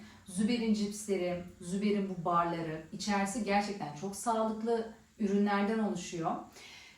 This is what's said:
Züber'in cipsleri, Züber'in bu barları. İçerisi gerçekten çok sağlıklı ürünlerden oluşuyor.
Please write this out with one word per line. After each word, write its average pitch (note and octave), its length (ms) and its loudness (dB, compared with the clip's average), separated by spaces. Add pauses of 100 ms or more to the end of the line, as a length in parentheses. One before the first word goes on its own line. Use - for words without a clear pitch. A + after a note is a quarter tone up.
(260)
Züber'in A3+ 480 2
cipsleri, F3+ 680 0 (180)
Züber'in G3 480 0
bu E3 160 -6
barları. E3+ 680 2
İçerisi G3+ 520 0
gerçekten G3+ 520 0
çok G3 200 -8
sağlıklı A3 800 0 (260)
ürünlerden G3+ 600 4
oluşuyor. F3 520 -2 (680)